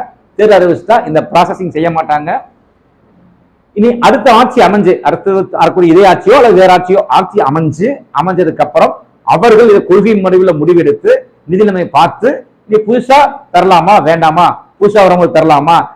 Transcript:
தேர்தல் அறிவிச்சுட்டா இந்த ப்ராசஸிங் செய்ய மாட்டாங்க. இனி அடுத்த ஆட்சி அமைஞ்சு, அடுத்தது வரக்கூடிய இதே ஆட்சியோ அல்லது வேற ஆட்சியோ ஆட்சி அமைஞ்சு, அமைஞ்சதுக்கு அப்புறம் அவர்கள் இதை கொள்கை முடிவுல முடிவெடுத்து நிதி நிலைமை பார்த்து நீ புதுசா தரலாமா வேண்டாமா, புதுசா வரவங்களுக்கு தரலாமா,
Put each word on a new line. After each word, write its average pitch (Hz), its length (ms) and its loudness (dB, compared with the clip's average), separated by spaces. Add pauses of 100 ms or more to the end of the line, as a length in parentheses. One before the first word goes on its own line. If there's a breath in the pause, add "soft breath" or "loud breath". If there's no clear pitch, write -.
(380)
தேர்தல் 208 200 2
அறிவிச்சுட்டா 180 380 0 (140)
இந்த 156 100 -2 (100)
ப்ராசஸிங் 175 460 -4
செய்ய 160 220 -2
மாட்டாங்க. 151 320 -4 (1500)
இனி 226 140 0 (160)
அடுத்த 247 200 0 (120)
ஆட்சி 247 280 0
அமைஞ்சு, 185 280 0 (120)
அடுத்தது 185 380 -4 (160)
வரக்கூடிய 170 340 0
இதே 196 160 4
ஆட்சியோ 202 280 0
அல்லது 214 220 2
வேற 185 140 4
ஆட்சியோ 180 280 -2 (160)
ஆட்சி 190 200 -4 (120)
அமைஞ்சு, 160 360 -4 (340)
அமைஞ்சதுக்கு 165 460 -2
அப்புறம் 185 260 -2 (420)
அவர்கள் 220 360 4
இதை 202 100 4 (100)
கொள்கை 208 340 2
முடிவுல 185 360 0
முடிவெடுத்து 165 500 0 (380)
நிதி 190 140 0
நிலைமை 185 240 -2 (100)
பார்த்து - 320 -2 (400)
நீ 214 60 -2 (140)
புதுசா 262 320 2 (340)
தரலாமா 180 420 2 (140)
வேண்டாமா, 165 360 0 (300)
புதுசா 202 300 2
வரவங்களுக்கு 170 340 0
தரலாமா, 160 380 2 (160)